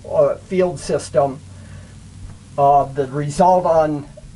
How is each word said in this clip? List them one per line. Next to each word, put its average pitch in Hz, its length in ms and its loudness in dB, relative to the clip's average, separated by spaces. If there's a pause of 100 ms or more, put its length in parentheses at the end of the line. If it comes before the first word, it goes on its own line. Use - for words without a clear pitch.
uh, - 280 0
field 180 420 -2
system, 139 600 -2 (1160)
uh, 139 280 4
the 135 240 -6
result 175 580 2
on 156 400 0 (300)